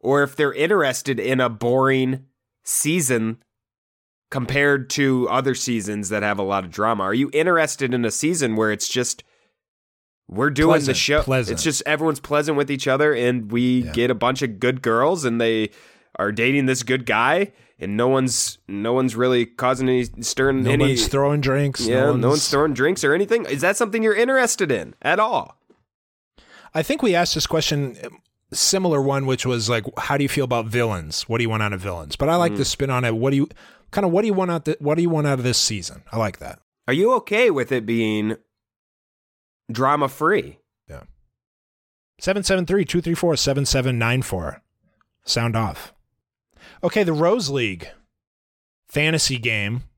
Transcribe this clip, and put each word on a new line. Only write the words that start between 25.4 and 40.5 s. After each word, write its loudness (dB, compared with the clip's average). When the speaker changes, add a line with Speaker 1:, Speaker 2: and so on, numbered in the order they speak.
Speaker 2:
I 0
think -2
we 4
asked 2
this -2
question, -2
similar 2
one, 0
which -2
was -2
like, 0
"How -2
do 0
you 0
feel 0
about -2
villains? -2
What 0
do 0
you 0
want 0
out -2
of -6
villains?" -8
But 0
I 4
like 2
Speaker 1:
Mm. -4
Speaker 2:
the 0
spin -4
on 0
it. 0
What 0
do 2
you, 2
kinda, 0
what 2
do 0
you 2
want 0
out -2
the, -2
what 0
do 2
you 2
want 0
out 2
of -4
this 0
season? -4
I -6
like -2
that. -16
Speaker 1:
Are 0
you 4
okay 2
with 0
it 0
being 0
drama 2
free? -2